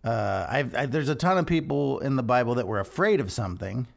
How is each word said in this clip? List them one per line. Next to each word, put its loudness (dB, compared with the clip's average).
Uh, 0
I've, -2
I, 0
there's 0
a 0
ton 2
of 0
people 0
in 0
the 0
Bible 2
that 0
were 0
afraid 2
of -2
something -4